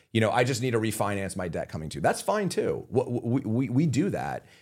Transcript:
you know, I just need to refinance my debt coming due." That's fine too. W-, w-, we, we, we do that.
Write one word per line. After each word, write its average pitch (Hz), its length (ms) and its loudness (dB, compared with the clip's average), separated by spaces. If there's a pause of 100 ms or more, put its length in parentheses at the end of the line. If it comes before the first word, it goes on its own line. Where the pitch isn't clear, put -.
(120)
you 113 80 4
know, 110 100 4
I 123 140 4
just 123 180 0
need 127 100 0
to 113 80 2
refinance 101 540 -2
my 90 140 -4
debt 82 220 -6
coming 78 180 -6
due." - 120 -8
That's - 220 2
fine 202 280 0
too. - 420 -2
W-, 120 280 0
w-, - 40 -
we, 120 160 0
we, 117 300 0
we 135 160 4
do 151 240 0
that. 65 360 -4 (160)